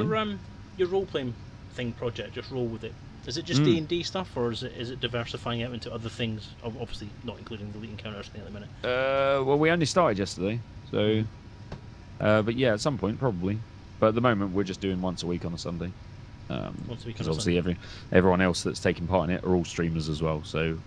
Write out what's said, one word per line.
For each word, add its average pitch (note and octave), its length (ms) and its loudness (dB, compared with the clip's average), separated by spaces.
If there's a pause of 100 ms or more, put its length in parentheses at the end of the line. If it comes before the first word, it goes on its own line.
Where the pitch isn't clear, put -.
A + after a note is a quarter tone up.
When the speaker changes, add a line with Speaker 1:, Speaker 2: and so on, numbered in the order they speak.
Speaker 1:
your, A3 120 0
um, G#3 220 -2 (380)
your F3+ 100 2
role-playing D#3+ 460 -2 (400)
thing A#2+ 200 -4
project, A2 400 -6
just B2 180 -8
roll B2+ 140 -2
with A2+ 180 -6
it. A2 100 -8 (340)
Is B2+ 100 -6
it E3 80 -6
just C#3 160 4
Speaker 2:
Mm. D3+ 40 6
Speaker 1:
D E3 120 8
and D#3 100 -2
D E3+ 160 0
stuff, - 320 -4
or A#2+ 160 0
is A2+ 120 -6
it, B2+ 140 -8
is A#2+ 120 -6
it C3 100 -10
diversifying A#2 600 -4
out B2 120 -4
into A#2 200 -8
other A2+ 160 -6
things? A2 400 -4 (140)
Ob-, A#2 180 -6
obviously G#2+ 280 -8 (140)
not G#2+ 140 -8
including G#2 340 -10
the G#2 60 -10
Elite A2 140 -10
Encounters G#2 380 -10
thing G#2 120 -14
at G2+ 60 -12
the G2+ 60 -12
minute. G#2 160 -12 (140)
Speaker 2:
Uh, C3+ 600 4
well, C#3 160 4
we D#3 100 6
only E3+ 160 4
started C3 320 4
yesterday, G2 420 0 (320)
so. G#2+ 320 4 (960)
Uh, G#2+ 220 8
but A#2 140 2
yeah, B2+ 180 4
at G#2 60 0
some C#3+ 180 0
point G2 220 0
probably. G2+ 400 0 (400)
But A2 80 8
at A2 80 4
the A#2 60 2
moment, G2+ 320 4
we're G2 100 4
just F#2 180 -6
doing F#2 200 0
once F2+ 220 -2
a E2 40 -2
week F2 180 0
on E2+ 80 -4
a E2 40 -6
Sunday. E2+ 340 -6 (580)
Um, G1+ 240 -4 (140)
Speaker 1:
Once A#2+ 160 -8
a A#2+ 40 -10
week G#2+ 100 -8
Speaker 2:
'cause F#2+ 100 -4
Speaker 1:
on D#2+ 40 2
a - 20 2
Speaker 2:
obviously E2+ 220 2
Speaker 1:
Sunday. F2 160 2
Speaker 2:
every, F2 60 -2 (400)
everyone F2+ 240 8
else F2+ 220 4
that's - 160 -2
taking F2 280 0
part E2+ 220 4
in F2+ 60 2
it - 80 -2
are F#2 100 4
all F2 120 4
streamers E2 420 0
as D2+ 140 -2
well. D#2+ 240 0
So, D#2+ 420 0